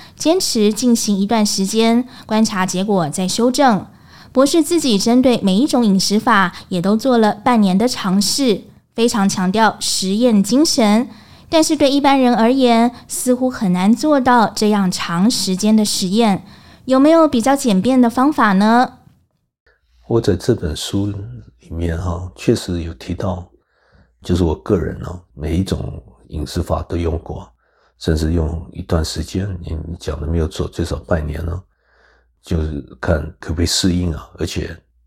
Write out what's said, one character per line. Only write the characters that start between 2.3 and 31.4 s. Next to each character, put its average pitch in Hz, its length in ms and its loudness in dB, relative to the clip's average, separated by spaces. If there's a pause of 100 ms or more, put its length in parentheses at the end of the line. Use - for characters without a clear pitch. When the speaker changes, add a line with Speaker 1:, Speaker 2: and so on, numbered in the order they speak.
Speaker 1:
察 196 200 -2
结 185 200 -4
果 185 260 0
再 185 160 -4
修 226 240 0
正。 254 340 2 (460)
博 269 160 4
士 330 160 2
自 330 180 0
己 247 160 2
针 233 240 2
对 247 220 2
每 190 140 2
一 262 100 2
种 247 180 0
饮 196 140 2
食 202 220 0
法 196 340 2 (140)
也 180 120 -4
都 196 160 2
做 240 220 2
了 208 160 2
半 247 260 2
年 190 160 4
的 226 120 2
尝 202 340 -2
试， 220 400 0 (320)
非 233 140 0
常 202 200 0
强 190 220 -2
调 214 300 2
实 - 300 -4
验 220 300 2
精 240 240 2
神。 226 440 2 (400)
但 320 160 2
是 320 120 0
对 294 140 2
一 277 100 0
般 277 200 4
人 247 120 4
而 226 200 2
言， 240 420 2 (140)
似 - 260 -2
乎 254 160 -2
很 214 220 -2
难 190 200 2
做 294 280 2
到 247 300 4
这 208 180 0
样 202 200 2
长 180 400 0
时 190 280 -2
间 208 180 2
的 214 100 4
实 202 220 -2
验。 202 380 0 (400)
有 262 160 2
没 294 100 6
有 330 160 6
比 269 140 0
较 269 160 2
简 208 260 2
便 254 180 4
的 240 80 4
方 262 240 2
法 220 200 2
呢？ 226 460 2 (1080)
Speaker 2:
我 113 140 2
在 98 160 2
这 113 180 0
本 78 220 -4
书 101 300 -4
里 104 640 -12
面 82 300 -4
哈， 87 340 -6
确 - 200 0
实 87 280 -4
有 82 120 -10
提 - 200 -10
到， 90 340 -6 (720)
就 92 120 -2
是 90 80 0
我 78 120 0
个 - 240 -2
人 - 200 -6
呢， - 240 -12 (120)
每 80 220 -6
一 95 60 0
种 - 400 -8 (260)
饮 76 160 -8
食 - 180 -6
法 80 200 -4
都 90 140 -8
用 82 240 -4
过， - 280 -14 (500)
甚 80 180 0
至 78 160 -2
用 80 400 -4
一 - 100 -14
段 80 220 -2
时 - 180 -8
间， 95 260 -6 (120)
你， 85 140 -10 (120)
你 82 120 -10
讲 76 220 -10
的 76 60 -8
没 82 120 -2
有 80 100 0
错， 78 180 -6
最 - 180 -6
少 - 120 -6
半 80 280 -4
年 78 220 -8